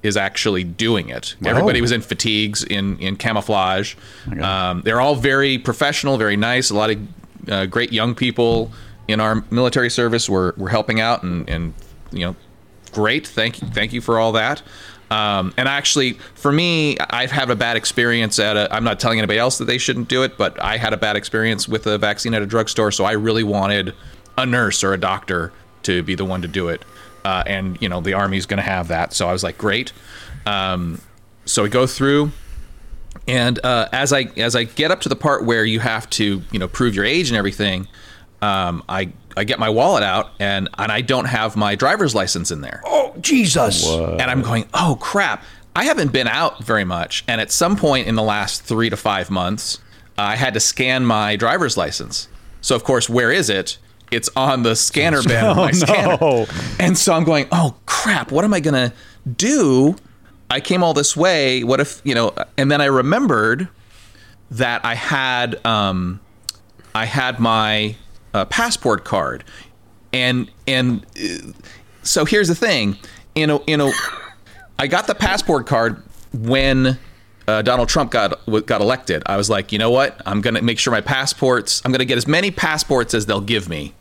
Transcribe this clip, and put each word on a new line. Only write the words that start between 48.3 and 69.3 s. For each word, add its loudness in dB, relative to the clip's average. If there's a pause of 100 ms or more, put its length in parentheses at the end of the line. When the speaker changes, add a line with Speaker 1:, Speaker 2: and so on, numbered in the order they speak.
Speaker 1:
three 0
to -2
five 0
months, -4 (400)
I 0
had 0
to 0
scan 0
my 2
driver's 0
license. -4 (320)
So, 0
of -2
course, 2
where 2
is 2
it? -2 (340)
It's -2
on 2
the 4
scanner 2
Speaker 3:
<laughs> -2
Speaker 1:
bed 4
of 4
my 4
Speaker 3:
Oh, 4
Speaker 1:
scanner. 4
Speaker 3:
no. 4 (320)
Speaker 1:
And 2
so 2
I'm 2
going, 2
"Oh, 2 (120)
crap, -2
what 2
am 2
I 2
gonna 2 (440)
do? 4 (540)
I 0
came 2
all 4
this 0
way. 2
What 2
if," -2
you 0
know, 2 (240)
and 2
then 4
I 4
remembered 4 (840)
that -2
I 0
had, -2
um, 0 (720)
I -2
had -2
my, 2 (360)
uh, 0
passport 0
card. -2 (720)